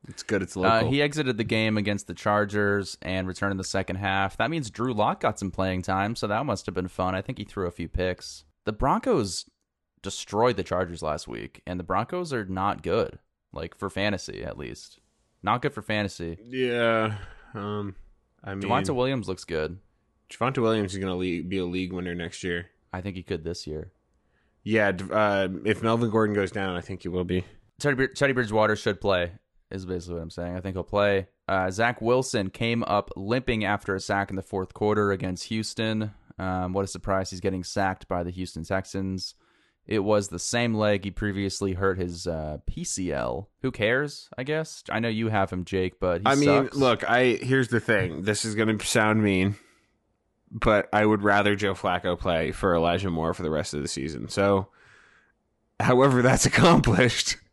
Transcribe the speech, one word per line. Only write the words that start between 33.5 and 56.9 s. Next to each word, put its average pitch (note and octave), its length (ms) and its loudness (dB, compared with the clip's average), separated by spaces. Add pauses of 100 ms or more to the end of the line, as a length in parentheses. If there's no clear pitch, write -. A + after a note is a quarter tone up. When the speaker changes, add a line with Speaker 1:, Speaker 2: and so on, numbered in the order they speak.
Speaker 2:
after G2+ 300 0
a F#2+ 40 -2
sack G2 300 -2
in G2 60 -8
the F#2+ 80 -6
fourth F#2+ 300 -6
quarter G#2 380 2
against F#2 340 -4
Houston. A2 640 -2 (260)
Um, F#2 360 -2
what G2 120 0
a - 20 -10
surprise. F#2+ 440 -2
He's F#2 100 -10
getting F#2+ 220 -2
sacked F#2+ 440 -2
by F2 160 -2
the F2 80 -4
Houston F2+ 320 -8
Texans. F#2+ 720 -4 (520)
It G#2+ 120 0
was G#2 280 2
the F2+ 120 -8
same A#2+ 360 0
leg G#2 280 2
he G2 80 -4
previously G2 600 -2
hurt F#2+ 240 0
his, F2 300 -4
uh, D#2 400 -4
P - 160 -6
C F2+ 280 -4
L. B1+ 380 -4 (140)
Who C3 80 0
cares, B2+ 640 0
I B2+ 60 -6
guess? D#3 480 -6
I A2 80 -2
know A#2 100 0
you A2 200 0
have G2 220 2
him, F2+ 140 -4
Jake, F#2 340 -2
but F2+ 220 2
he G#2+ 60 2
Speaker 1:
I C3+ 80 6
mean, C#3+ 300 4
Speaker 2:
sucks. B2+ 120 -6
Speaker 1:
look, B2+ 320 4
I, B2 320 6
here's B2+ 280 2
the A#2 100 2
thing. F#2 420 0
This G#2 240 0
is A2 80 -4
gonna G#2+ 300 2
sound G#2+ 400 4
mean, G2 320 4 (960)
but A2 420 4
I G#2+ 100 6
would G#2+ 200 4
rather G#2 320 4
Joe G2 180 0
Flacco F2+ 440 0
play D#2+ 340 0
for F2+ 240 2
Elijah E2+ 340 2
Moore E2 240 0
for - 80 -6
the D#2+ 80 -2
rest D#2 240 -2
of D2 80 -4
the C#2 60 -6
season. C#2 420 -6
So, G2 380 2 (1120)
however B2+ 420 6
that's B2 240 6
<laughs> - 60 4
accomplished B2 840 6 (160)